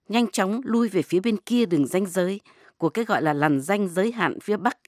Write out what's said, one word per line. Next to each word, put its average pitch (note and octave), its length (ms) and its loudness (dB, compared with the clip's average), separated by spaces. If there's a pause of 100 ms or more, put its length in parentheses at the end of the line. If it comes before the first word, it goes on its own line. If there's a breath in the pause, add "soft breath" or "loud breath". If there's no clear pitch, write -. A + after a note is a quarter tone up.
nhanh A#3 220 0
chóng G#3+ 320 -2
lui A#3 260 2
về E3 120 0
phía F3 180 0
bên A3 180 0
kia A#3 280 0
đường D3+ 220 2
ranh F#3+ 180 0
giới F#3 340 -2 (380 soft breath)
của E3 120 0
cái A3+ 160 -2
gọi E3+ 160 0
là D#3 120 2
làn C#3+ 280 2
ranh G3 260 0
giới F#3 240 0
hạn A3+ 280 -2
phía G#3 180 -4
Bắc F#3+ 200 -2 (100)